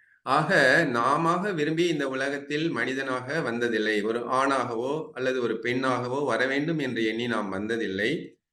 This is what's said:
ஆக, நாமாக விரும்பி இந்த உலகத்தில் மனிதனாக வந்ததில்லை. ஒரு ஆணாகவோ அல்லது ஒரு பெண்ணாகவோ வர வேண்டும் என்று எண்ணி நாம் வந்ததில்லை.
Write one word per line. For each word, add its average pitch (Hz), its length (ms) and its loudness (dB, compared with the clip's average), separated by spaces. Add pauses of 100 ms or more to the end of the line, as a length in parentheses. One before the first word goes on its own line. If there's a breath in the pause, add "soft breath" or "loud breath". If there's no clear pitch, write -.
(220 soft breath)
ஆக, 151 640 4
நாமாக 160 680 2
விரும்பி 160 340 0
இந்த 143 220 -2
உலகத்தில் 143 600 -2
மனிதனாக 131 720 -2
வந்ததில்லை. 110 640 0
ஒரு 113 160 0
ஆணாகவோ 131 920 0
அல்லது 131 280 -2
ஒரு 110 200 0
பெண்ணாகவோ 127 640 0
வர 120 220 2
வேண்டும் 151 320 0
என்று 117 260 -2
எண்ணி 113 220 -2
நாம் 104 260 -2
வந்ததில்லை. 107 840 -2 (160)